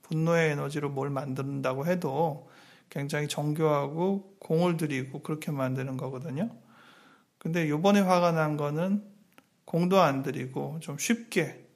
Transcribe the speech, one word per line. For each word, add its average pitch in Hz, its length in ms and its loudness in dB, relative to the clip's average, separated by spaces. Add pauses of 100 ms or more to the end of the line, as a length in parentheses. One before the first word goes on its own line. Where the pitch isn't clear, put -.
분노의 160 480 2
에너지로 143 380 -4
뭘 143 200 -2
만든다고 135 760 -4
해도 160 640 -2 (400)
굉장히 147 380 -4
정교하고 151 1120 0
공을 170 380 2
들이고 135 440 -4
그렇게 156 300 -6
만드는 131 460 -2
거거든요. 135 520 -6 (880)
근데 165 300 -2
요번에 196 320 4
화가 180 320 6
난 151 240 2
거는 160 460 -2 (640)
공도 180 360 4
안 139 200 4
들이고 139 600 -6
좀 151 160 -10
쉽게 - 680 -2 (100)